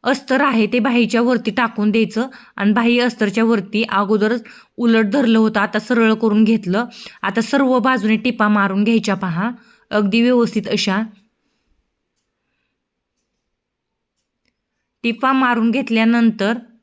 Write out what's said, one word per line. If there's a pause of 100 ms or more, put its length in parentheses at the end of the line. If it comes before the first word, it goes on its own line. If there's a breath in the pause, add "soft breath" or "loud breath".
अस्तर
आहे
ते
बाहीच्या
वरती
टाकून
द्यायचं (280 loud breath)
आणि
बाही
अस्तरच्या
वरती
अगोदरच (340 loud breath)
उलट
धरलं
होतं,
आता
सरळ
करून
घेतलं. (360 loud breath)
आता
सर्व
बाजूने
टिपा
मारून
घ्यायच्या
पहा, (420 loud breath)
अगदी
व्यवस्थित
अशा. (4000)
टिपा
मारून
घेतल्यानंतर (260)